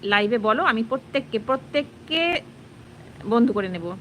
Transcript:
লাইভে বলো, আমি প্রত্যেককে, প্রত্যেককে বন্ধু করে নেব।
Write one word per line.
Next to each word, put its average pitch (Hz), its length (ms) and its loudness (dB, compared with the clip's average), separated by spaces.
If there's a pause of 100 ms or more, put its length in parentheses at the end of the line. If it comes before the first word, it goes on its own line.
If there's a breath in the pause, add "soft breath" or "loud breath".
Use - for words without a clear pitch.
(120)
লাইভে 208 260 4 (100)
বলো, 233 140 4 (100)
আমি 226 180 0
প্রত্যেককে, 262 480 -4 (100)
প্রত্যেককে 294 720 -2 (1080)
বন্ধু 233 260 6
করে 190 180 -2
নেব। 170 100 -8 (160)